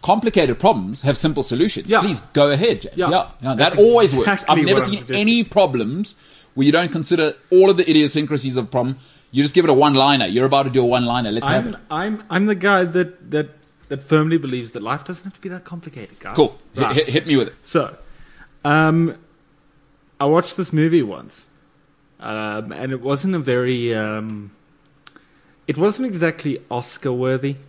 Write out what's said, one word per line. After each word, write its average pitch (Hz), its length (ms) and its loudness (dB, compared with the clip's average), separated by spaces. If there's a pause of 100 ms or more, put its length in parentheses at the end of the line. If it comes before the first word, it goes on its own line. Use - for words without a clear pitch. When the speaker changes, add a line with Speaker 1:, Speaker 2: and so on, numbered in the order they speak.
Speaker 1:
complicated 196 560 0
problems 117 420 0
have 139 160 0
simple 147 240 -2
solutions. 131 480 -4
Speaker 2:
Yeah. 214 120 2
Speaker 1:
Please 175 200 -4 (120)
go 143 180 4
ahead, 151 320 0
James. - 140 -14
Speaker 2:
Yeah. 175 120 -2
Speaker 1:
Yeah, 175 180 0 (140)
yeah, 131 140 -4
Speaker 2:
That's 156 200 2
Speaker 1:
that 202 60 6
always 226 320 6
Speaker 2:
exactly 135 180 2
Speaker 1:
works. 190 160 -4
I've 156 120 4
never 170 160 2
Speaker 2:
what - 80 2
I'm - 60 -2
Speaker 1:
seen - 100 -4
Speaker 2:
suggesting. 123 220 -8
Speaker 1:
any 226 220 2
problems 147 720 -2 (380)
where 135 120 0
you 147 60 6
don't 170 200 2
consider 160 420 0 (180)
all 185 200 8
of 180 60 2
the 170 120 0
idiosyncrasies 147 680 0
of 120 80 -4
a - 20 -14
problem. 131 320 -4 (320)
You 131 100 0
just 143 140 0
give 175 100 6
it 160 60 2
a - 20 6
one-liner. 135 540 4
You're 117 180 0
about 139 180 2
to 135 60 -2
do 127 140 2
a - 20 2
one-liner. 120 460 0
Let's 117 160 -2
have - 180 0
Speaker 2:
I'm, 104 80 -8
Speaker 1:
it. - 60 -16 (100)
Speaker 2:
I'm, 202 400 -6
I'm 185 160 0
the 214 100 0
guy 190 280 2
that, 180 480 -4
that, 147 180 -4 (400)
that 139 140 -8
firmly 160 340 2
believes 127 360 -6
that 107 100 -12
life 139 220 -6
doesn't 180 180 -14
have 196 100 -14
to - 80 -20
be 196 80 -12
that 180 140 -14
complicated, 156 560 -16
guys. 101 160 -12
Speaker 1:
Cool. - 200 2 (200)
Hit, 131 80 -4
Speaker 2:
Right. 113 120 0
Speaker 1:
hit, 151 140 0
hit 147 180 -2
me 151 100 2
with 117 100 0
it. - 160 -16
Speaker 2:
So, - 340 -4 (680)
um, 160 540 2 (1000)
I 143 60 0
watched 160 320 2
this 185 140 -6
movie 160 300 2
once, 92 460 -10 (720)
um, 107 520 -8
and 117 200 -10
it 131 100 -8
wasn't 139 340 -2
a 165 40 -2
very, 123 560 -2
um, 107 560 -8 (1120)
it 139 120 -4
wasn't 208 300 -2
exactly 160 600 -4
Oscar-worthy. 127 840 -4 (140)